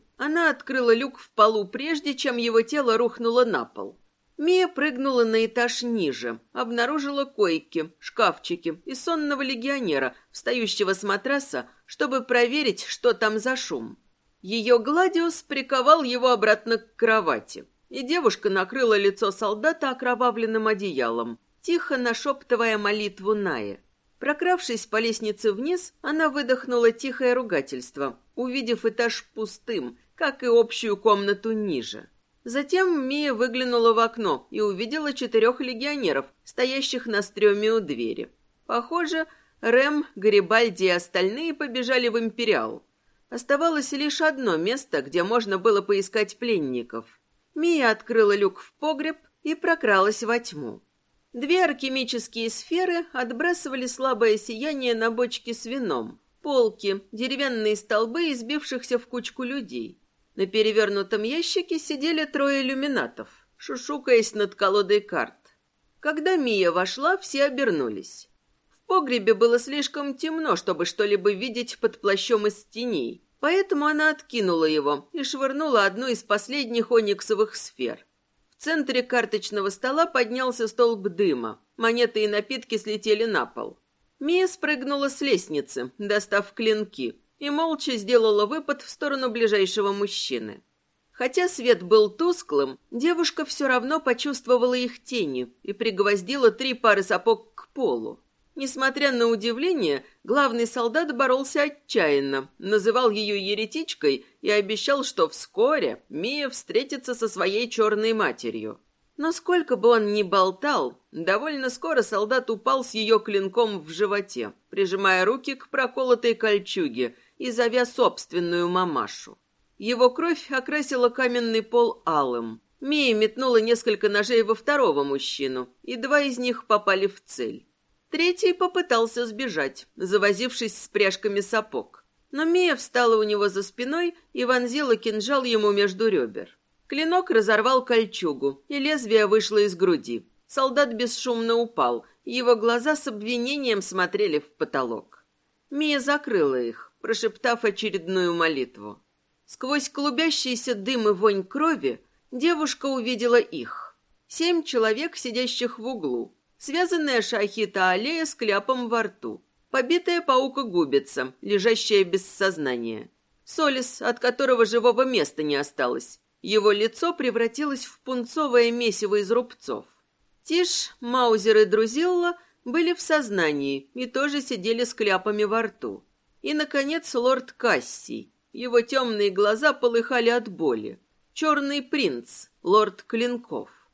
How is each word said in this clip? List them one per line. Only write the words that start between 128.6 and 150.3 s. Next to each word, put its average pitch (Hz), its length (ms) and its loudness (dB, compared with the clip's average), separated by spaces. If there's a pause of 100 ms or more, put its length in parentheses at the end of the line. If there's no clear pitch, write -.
сбежать, 208 720 -6
завозившись 202 880 -2
с - 40 -12
пряжками 202 520 0
сапог. 196 640 -6 (260)
Но 294 140 -4
Мия 339 320 2
встала 240 400 2
у 214 80 2
него 208 240 0
за 190 160 -4
спиной 320 500 -4 (180)
и 247 120 -2
вонзила 247 520 2
кинжал 226 460 -2
ему 220 300 2
между 202 360 2
ребер. 120 480 -2 (300)
Клинок 330 440 0
разорвал 226 540 4
кольчугу, 160 840 0
и 285 100 -6
лезвие 247 480 2
вышло 214 320 2
из 202 160 2
груди. 147 540 0 (180)
Солдат 269 460 0
бесшумно 233 640 -2
упал, 135 500 0 (180)
его 240 300 2
глаза 233 400 2
с 294 140 -4
обвинением 240 760 -2
смотрели 180 560 0
в - 140 -8
потолок. 127 720 -6 (460)
Мия 294 280 0
закрыла 220 640 0
их, 117 400 -8
прошептав 233 640 -2
очередную 185 680 -2
молитву. 123 680 -4 (420)
Сквозь 277 440 -4
клубящийся 269 880 -2